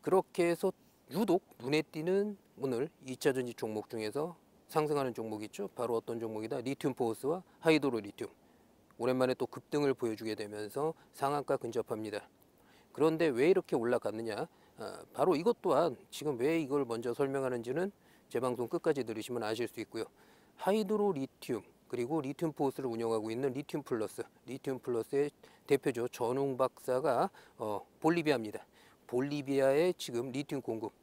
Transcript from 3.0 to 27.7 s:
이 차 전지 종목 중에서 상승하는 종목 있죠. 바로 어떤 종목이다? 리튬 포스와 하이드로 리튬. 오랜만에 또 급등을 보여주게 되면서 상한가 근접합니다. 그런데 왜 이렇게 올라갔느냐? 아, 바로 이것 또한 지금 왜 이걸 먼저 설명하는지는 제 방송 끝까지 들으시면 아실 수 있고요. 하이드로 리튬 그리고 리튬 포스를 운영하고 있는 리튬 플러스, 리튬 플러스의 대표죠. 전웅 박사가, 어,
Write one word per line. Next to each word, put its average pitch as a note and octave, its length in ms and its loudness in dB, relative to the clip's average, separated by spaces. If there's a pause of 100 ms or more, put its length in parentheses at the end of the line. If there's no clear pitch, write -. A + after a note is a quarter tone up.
이 B2+ 100 -6
차 C#3+ 160 4
전지 B2 220 -2
종목 G#2+ 340 -4
중에서 A#2+ 480 -4 (320)
상승하는 D3 460 0
종목 A2 300 -6
있죠. G3 240 -8
바로 A#2 280 -2
어떤 A#2 240 -4
종목이다? A2+ 400 -4
리튬 C3+ 320 -2
포스와 C3 500 -2 (180)
하이드로 C#3+ 400 4
리튬. G2+ 280 -10 (680)
오랜만에 B2+ 360 2
또 B2+ 120 -4
급등을 C#3 480 0
보여주게 A2 400 -4
되면서 G#2 580 -4 (220)
상한가 C#3 420 0
근접합니다. A2 720 -4 (640)
그런데 D#3+ 360 2
왜 C3 200 4
이렇게 F#3 280 2
올라갔느냐? A2+ 720 -2 (300)
아, G2 260 -10 (120)
바로 D#3 220 4
이것 G3 260 2
또한 D3+ 340 4 (140)
지금 C#3+ 280 -4
왜 D#3+ 220 4
이걸 C#3 240 0
먼저 A#2 300 -2
설명하는지는 C3+ 760 0 (380)
제 A#2+ 100 -2
방송 A#2+ 300 0
끝까지 D#3 360 0
들으시면 A2+ 380 -4
아실 A2 240 -2
수 A#2 140 -10
있고요. A2 240 -6 (520)
하이드로 G#3 560 0
리튬 C3+ 500 -4 (260)
그리고 B2+ 320 -2
리튬 D3 320 -4
포스를 C3+ 380 -2
운영하고 A2+ 400 0
있는 B2+ 240 -2
리튬 D3 280 -6
플러스, A2 400 -4 (220)
리튬 C3 360 -6
플러스의 C#3 500 0 (360)
대표죠. B2 420 2
전웅 B2+ 500 0
박사가, C3 720 2 (260)
어, G#2+ 300 -4 (140)